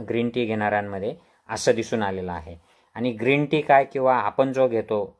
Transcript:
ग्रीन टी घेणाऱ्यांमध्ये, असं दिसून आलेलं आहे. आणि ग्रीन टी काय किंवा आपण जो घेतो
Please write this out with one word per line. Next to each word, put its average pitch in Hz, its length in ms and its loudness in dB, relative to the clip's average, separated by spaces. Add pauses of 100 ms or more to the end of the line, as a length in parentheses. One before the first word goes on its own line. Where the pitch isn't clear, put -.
ग्रीन 117 200 0
टी 120 160 -2
घेणाऱ्यांमध्ये, 104 720 -2 (320)
असं 113 260 2
दिसून 113 280 -2
आलेलं 95 300 -4
आहे. 85 240 -12 (380)
आणि 120 180 -4
ग्रीन 131 340 2
टी 151 140 0
काय 139 240 4
किंवा 131 320 2
आपण 120 360 0
जो 131 160 2
घेतो 107 520 -2